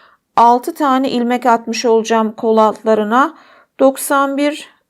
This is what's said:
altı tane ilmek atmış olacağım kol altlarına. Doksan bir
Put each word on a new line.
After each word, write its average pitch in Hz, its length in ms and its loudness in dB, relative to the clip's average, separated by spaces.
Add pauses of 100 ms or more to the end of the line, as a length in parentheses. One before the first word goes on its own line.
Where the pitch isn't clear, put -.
(360)
altı 240 380 2
tane 269 360 -2
ilmek 240 360 -2
atmış 233 380 -2
olacağım 226 480 0
kol 226 240 -2
altlarına. 220 840 0 (420)
Doksan 277 560 0
bir 294 320 -4 (220)